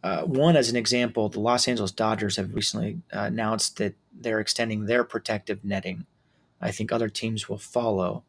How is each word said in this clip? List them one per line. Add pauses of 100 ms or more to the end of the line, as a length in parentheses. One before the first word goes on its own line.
uh,
one,
as
an
example,
the
Los
Angeles
Dodgers
have
recently, (140)
uh,
announced
that (180)
they're
extending
their
protective
netting. (560)
I
think
other
teams
will
follow.